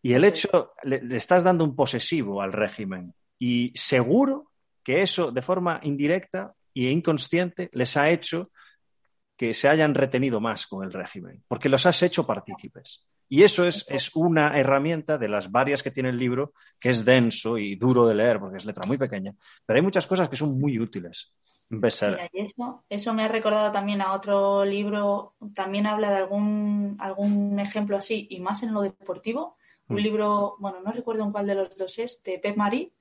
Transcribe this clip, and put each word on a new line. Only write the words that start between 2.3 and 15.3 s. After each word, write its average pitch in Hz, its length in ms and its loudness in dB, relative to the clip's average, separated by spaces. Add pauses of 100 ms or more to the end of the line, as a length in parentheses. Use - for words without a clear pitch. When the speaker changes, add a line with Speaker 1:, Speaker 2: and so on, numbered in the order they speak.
Speaker 1:
al 95 100 -6
régimen 95 640 -4 (240)
y 123 360 -2
seguro 247 760 2 (320)
que 139 180 0
eso 175 320 0
de 123 100 -2
forma 180 400 -2
indirecta 156 720 -4 (200)
e 127 160 0
inconsciente 165 840 0
les 123 240 0
ha 147 140 4
hecho 170 400 -2 (880)
que 113 180 -2
se - 140 4
hayan 151 260 4
retenido 131 460 2
más 110 260 -4
con 95 180 -10
el 92 80 -10
régimen, 90 560 -12
porque 127 200 -2
los 135 180 6
has 175 180 6
hecho 175 220 2
partícipes. - 800 -10 (240)
Y 143 140 6
eso 180 240 8
es, - 220 -2
es - 260 -4
una 156 440 4
herramienta 147 600 0
de 110 100 -2
las 98 220 -4